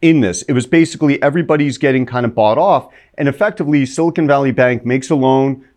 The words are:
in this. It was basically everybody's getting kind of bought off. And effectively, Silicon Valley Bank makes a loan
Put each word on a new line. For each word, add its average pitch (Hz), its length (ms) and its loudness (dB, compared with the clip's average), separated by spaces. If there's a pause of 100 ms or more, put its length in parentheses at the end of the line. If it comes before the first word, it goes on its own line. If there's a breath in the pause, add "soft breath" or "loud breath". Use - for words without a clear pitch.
in 160 200 4
this. 92 220 -2
It 143 100 -4
was 123 120 0
basically 156 560 0
everybody's 147 560 0
getting 131 300 0
kind 123 180 -4
of 117 80 -4
bought 110 240 2
off. 165 340 0 (280 soft breath)
And 185 100 0
effectively, 151 560 -2
Silicon 160 400 -2
Valley 139 260 2
Bank 123 320 0
makes 131 280 -2
a 160 40 2
loan 135 480 0 (140)